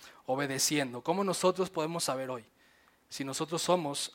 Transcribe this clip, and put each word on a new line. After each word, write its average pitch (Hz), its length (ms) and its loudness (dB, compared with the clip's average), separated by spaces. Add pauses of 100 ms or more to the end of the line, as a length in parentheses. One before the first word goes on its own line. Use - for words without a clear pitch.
(260)
obedeciendo. 135 800 0
¿Cómo 185 200 2
nosotros 180 460 2
podemos 165 340 -4
saber 131 280 -2
hoy 120 120 -8 (640)
si - 160 -8
nosotros 151 380 -2
somos 160 540 2